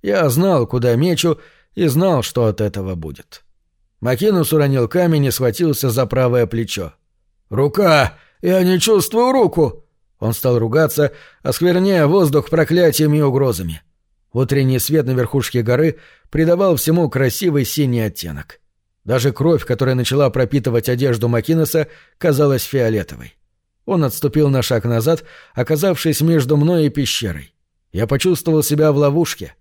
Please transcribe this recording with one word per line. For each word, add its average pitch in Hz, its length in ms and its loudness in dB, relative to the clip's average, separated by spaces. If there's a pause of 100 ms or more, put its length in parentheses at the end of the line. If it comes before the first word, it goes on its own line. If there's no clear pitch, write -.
Я 190 260 0
знал, 139 380 2
куда 120 300 0
мечу, 165 420 0 (400)
и 180 80 0
знал, 151 360 2
что 117 240 -2
от 104 140 -2
этого 95 360 -6
будет. - 480 -16 (560)
Макинус 156 520 0
уронил 135 360 2
камень 165 380 2
и 127 40 0
схватился 131 600 -2
за 120 160 0
правое 123 400 0
плечо. 101 480 -8 (560)
"Рука! 147 680 2 (240)
Я 185 220 2
не 180 160 2
чувствую 220 500 2
руку!" 180 540 0 (340)
Он 110 140 -2
стал 123 260 0
ругаться, 143 540 0 (300)
оскверняя 180 640 2
воздух 151 440 2
проклятиями 156 680 2
и 151 40 2
угрозами. 120 600 -2 (500)
Утренний 131 480 0
свет 147 260 0
на 131 60 -2
верхушке 127 500 -2
горы 135 380 0 (300)
придавал 170 440 2
всему 160 340 0
красивый 135 560 0
синий 123 360 -2
оттенок. 85 600 -10 (440)
Даже 120 280 0
кровь, 156 320 0
которая 127 300 -2
начала 127 360 0
пропитывать 123 580 -2
одежду 120 400 -2
Макинеса, 151 580 0 (320)
казалась 143 460 2
фиолетовой. 107 720 -4 (500)
Он 175 160 0
отступил 143 460 0
на 131 140 2
шаг 117 220 -2
назад, 120 380 0 (320)
оказавшись 156 680 -2
между 151 340 2
мной 156 300 2
и 139 40 0
пещерой. 95 640 -6 (380)
Я 104 160 -4
почувствовал 156 560 0
себя 151 260 2
в 139 60 2
ловушке. 147 640 -2